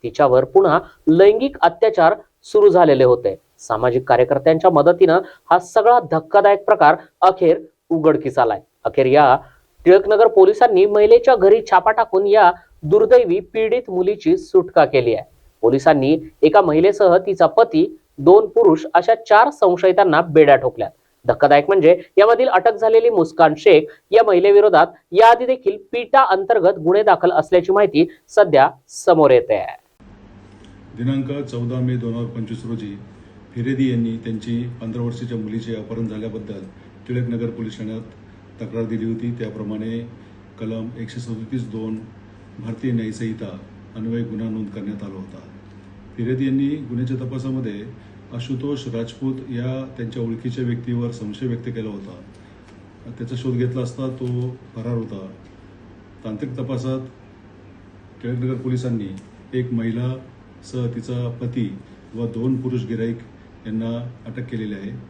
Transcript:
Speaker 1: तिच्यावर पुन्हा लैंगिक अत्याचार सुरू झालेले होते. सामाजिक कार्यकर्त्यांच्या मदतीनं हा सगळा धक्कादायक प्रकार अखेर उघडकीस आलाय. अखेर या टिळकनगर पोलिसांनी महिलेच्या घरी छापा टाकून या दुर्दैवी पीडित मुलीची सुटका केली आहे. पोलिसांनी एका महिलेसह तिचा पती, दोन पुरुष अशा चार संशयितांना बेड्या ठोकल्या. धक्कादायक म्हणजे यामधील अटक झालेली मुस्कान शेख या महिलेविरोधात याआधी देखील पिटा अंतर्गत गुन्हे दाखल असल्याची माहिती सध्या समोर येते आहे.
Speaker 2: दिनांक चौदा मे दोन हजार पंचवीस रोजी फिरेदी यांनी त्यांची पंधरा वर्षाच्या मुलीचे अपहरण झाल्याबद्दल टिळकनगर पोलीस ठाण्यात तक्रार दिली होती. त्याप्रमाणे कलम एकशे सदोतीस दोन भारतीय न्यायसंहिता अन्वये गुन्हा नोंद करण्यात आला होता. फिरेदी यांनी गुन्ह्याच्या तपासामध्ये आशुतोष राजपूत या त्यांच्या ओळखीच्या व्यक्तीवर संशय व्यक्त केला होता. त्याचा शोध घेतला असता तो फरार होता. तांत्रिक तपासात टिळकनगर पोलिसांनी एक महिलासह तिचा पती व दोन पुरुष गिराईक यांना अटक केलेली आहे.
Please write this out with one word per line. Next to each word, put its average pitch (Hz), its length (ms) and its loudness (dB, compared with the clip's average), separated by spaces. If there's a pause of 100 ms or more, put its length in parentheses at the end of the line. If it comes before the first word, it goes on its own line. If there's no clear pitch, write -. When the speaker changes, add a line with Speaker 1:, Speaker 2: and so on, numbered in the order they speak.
Speaker 1:
तिच्यावर 127 400 2
पुन्हा 175 360 2 (280)
लैंगिक 208 540 4
अत्याचार 175 520 2 (300)
सुरू 208 260 4
झालेले 156 340 4
होते. 120 320 2 (240)
सामाजिक 120 440 -2
कार्यकर्त्यांच्या 135 680 2
मदतीनं 170 500 4 (300)
हा 175 100 4
सगळा 220 400 2 (120)
धक्कादायक 202 520 2
प्रकार 170 320 4 (260)
अखेर 185 360 2 (320)
उघडकीस 156 500 0
आलाय. 110 220 -2 (220)
अखेर 131 220 0
या 131 320 4 (480)
टिळकनगर 196 420 6
पोलिसांनी 202 580 2
महिलेच्या 220 500 4
घरी 202 260 4 (100)
छापा 190 200 2
टाकून 214 360 0
या 196 240 6 (320)
दुर्दैवी 214 560 4
पीडित 220 500 -4
मुलीची 196 480 -2
सुटका 175 480 0
केली 123 280 0
आहे. 101 100 -6 (380)
पोलिसांनी 135 560 2 (240)
एका 156 200 4
महिलेसह 180 560 2
तिचा 185 300 0
पती, 208 500 0 (200)
दोन 180 280 6
पुरुष 190 480 2
अशा 196 220 2
चार 226 340 2
संशयितांना 180 720 2
बेड्या 151 340 6
ठोकल्या. 120 340 -4 (360)
धक्कादायक 143 420 2
म्हणजे 175 340 4 (160)
यामधील 226 300 4
अटक 226 280 2
झालेली 220 340 2
मुस्कान 160 480 2
शेख 160 240 6 (300)
या 220 120 6
महिलेविरोधात 196 640 4 (240)
याआधी 233 340 4
देखील 247 320 -2 (140)
पिटा 240 300 0
अंतर्गत 190 580 0
गुन्हे 180 240 0
दाखल 196 280 2
असल्याची 180 400 0
माहिती 190 360 2 (200)
सध्या 151 420 4 (180)
समोर 156 440 2
येते 120 220 2
आहे. 95 240 -6 (1200)
Speaker 2:
दिनांक 135 480 -6
चौदा 120 340 -8
मे 127 160 -4
दोन 117 180 -8
हजार 117 120 -8
पंचवीस 110 400 -12
रोजी 104 320 -12 (580)
फिरेदी 131 360 -2
यांनी 117 260 -4
त्यांची 117 520 -8 (120)
पंधरा 117 200 -10
वर्षाच्या 120 360 -10
मुलीचे 110 380 -10
अपहरण 110 320 -10
झाल्याबद्दल 107 520 -12 (480)
टिळकनगर 117 420 -6
पोलीस 110 280 -12
ठाण्यात 110 240 -12 (600)
तक्रार 113 220 -10
दिली 110 220 -8
होती. 113 260 -6
त्याप्रमाणे 110 800 -10 (500)
कलम 113 300 -12 (100)
एकशे 113 200 -14
सदोतीस 113 520 -12
दोन 110 240 -10 (640)
भारतीय 117 320 -8
न्यायसंहिता 110 640 -8 (380)
अन्वये 113 280 -8
गुन्हा 110 260 -10
नोंद 107 180 -10
करण्यात 101 360 -14
आला 98 100 -16
होता. 95 260 -18 (800)
फिरेदी 127 280 -6
यांनी 135 220 -2
गुन्ह्याच्या 127 500 -8
तपासामध्ये 123 880 -12 (260)
आशुतोष 131 540 -10
राजपूत 120 480 -10 (140)
या 127 480 -10
त्यांच्या 117 260 -10
ओळखीच्या 117 400 -10
व्यक्तीवर 120 480 -6
संशय 110 360 -12
व्यक्त 117 200 -10
केला 113 220 -10
होता. 98 260 -16 (1040)
त्याचा 127 200 -12
शोध 127 160 -6
घेतला 123 280 -6
असता 131 260 -10
तो 127 200 -10 (220)
फरार 120 440 -14
होता. 101 340 -12 (960)
तांत्रिक 123 340 -12
तपासात 127 400 -8 (1200)
टिळकनगर 127 300 -6
पोलिसांनी 120 600 -8 (380)
एक 123 200 -6
महिलासह 120 1200 -10
तिचा 120 460 -10
पती 117 360 -8 (380)
व 117 100 -8
दोन 117 360 -6
पुरुष 123 240 -8
गिराईक 113 320 -8 (480)
यांना 117 440 -10 (160)
अटक 120 260 -14
केलेली 107 220 -10
आहे. 98 180 -14 (180)